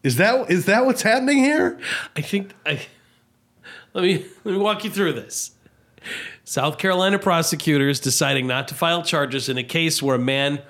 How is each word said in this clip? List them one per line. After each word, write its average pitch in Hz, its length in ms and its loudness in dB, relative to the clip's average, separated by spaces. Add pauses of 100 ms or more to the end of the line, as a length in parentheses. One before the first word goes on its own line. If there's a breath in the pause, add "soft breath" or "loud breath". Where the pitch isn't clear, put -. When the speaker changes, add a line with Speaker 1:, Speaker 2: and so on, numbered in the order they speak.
Speaker 1:
Is 131 140 0
that, 226 320 2
is 175 160 2
that 220 200 4
what's 262 180 0
happening 262 360 4
here? 311 400 2 (360 loud breath)
Speaker 2:
I 156 60 -4
think, 196 320 -4 (120)
I, 151 160 -2 (1120 loud breath)
let 185 100 -2
me, 180 220 2 (180)
let 208 100 -4
me 185 40 0
walk 208 260 0
you 220 60 -6
through 170 240 0
this. - 380 -10 (920 loud breath)
South 147 360 -2
Carolina 190 400 2
prosecutors 151 800 2
deciding 139 480 0
not 127 220 -2
to - 60 -12
file 170 280 0
charges 139 440 -2
in 131 120 -2
a 127 40 -6
case 160 380 0
where 135 140 2
a 123 40 0
man 139 500 0